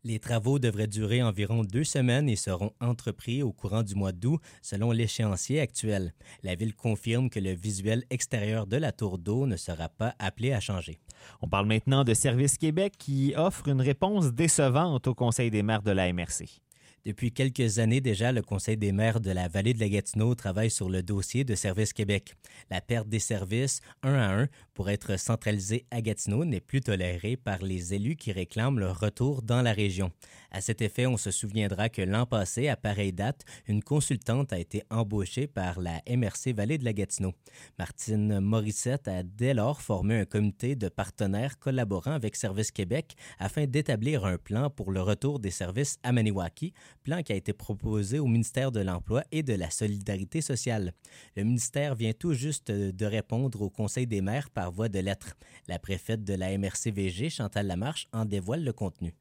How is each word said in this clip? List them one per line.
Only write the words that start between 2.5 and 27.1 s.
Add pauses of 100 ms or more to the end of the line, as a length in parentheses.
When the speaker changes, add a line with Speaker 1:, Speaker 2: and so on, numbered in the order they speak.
Speaker 1:
entrepris
au
courant
du
mois
d'août, (220)
selon
l'échéancier
actuel. (300)
La
ville
confirme
que
le
visuel
extérieur
de
la
tour
d'eau
ne
sera
pas
appelé
à
changer. (420)
Speaker 2:
On
parle
maintenant
de
Service
Québec
qui
offre
une
réponse
décevante
au
Conseil
des
maires
de
la
M
R
C. (580)
Speaker 1:
Depuis
quelques
années
déjà,
le
Conseil
des
maires
de
la
Vallée
de
la
Gatineau
travaille
sur
le
dossier
de
Service
Québec. (360)
La
perte
des
services (220)
un
à
un (260)
pour
être
centralisés
à
Gatineau
n'est
plus
tolérée